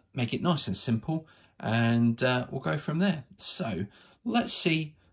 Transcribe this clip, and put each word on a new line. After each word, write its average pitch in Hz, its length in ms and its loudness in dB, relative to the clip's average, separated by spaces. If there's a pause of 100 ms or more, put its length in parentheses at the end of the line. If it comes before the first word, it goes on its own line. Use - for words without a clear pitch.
(140)
make 120 200 -2
it 123 80 -4
nice 160 260 0
and 95 80 -4
simple, 160 520 -2 (300)
and, 117 640 2
uh, 127 280 2
we'll 135 100 -6
go 156 180 0
from 156 220 -2
there. 175 240 2 (140)
So - 480 -6 (400)
let's 233 260 0
see, 156 440 0 (180)